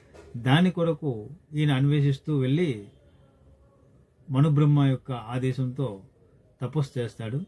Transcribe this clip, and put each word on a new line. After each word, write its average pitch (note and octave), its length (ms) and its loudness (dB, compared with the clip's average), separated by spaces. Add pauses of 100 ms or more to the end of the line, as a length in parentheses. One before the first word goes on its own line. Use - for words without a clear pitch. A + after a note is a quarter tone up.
(360)
దాని C#3+ 340 4
కొరకు E3 420 -2 (420)
ఈయన D3+ 180 2
అన్వేషిస్తూ C#3+ 680 2
వెళ్ళి C3 480 0 (1400)
మనుబ్రహ్మ D3 560 4
యొక్క C3+ 280 -2
ఆదేశంతో B2 920 -6 (600)
తపస్సు C#3 360 -4
చేస్తాడు. A#2 500 -6